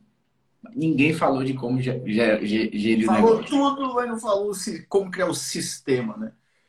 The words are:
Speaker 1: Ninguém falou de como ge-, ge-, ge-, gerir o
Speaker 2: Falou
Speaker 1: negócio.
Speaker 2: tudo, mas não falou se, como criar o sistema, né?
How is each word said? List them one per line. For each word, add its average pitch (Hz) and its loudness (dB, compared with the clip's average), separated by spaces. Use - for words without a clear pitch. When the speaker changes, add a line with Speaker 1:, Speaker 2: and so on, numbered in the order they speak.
Speaker 1:
Ninguém 151 2
falou 139 0
de 135 -2
como 127 -2
ge-, 127 -4
ge-, 107 2
ge-, 107 0
gerir 110 2
o - 6
Speaker 2:
Falou 220 6
Speaker 1:
negócio. - -10
Speaker 2:
tudo, 269 0
mas 247 0
não 226 -6
falou 208 -2
se, 185 -10
como 190 0
criar 185 -2
o 156 -2
sistema, 123 -4
né? 110 -10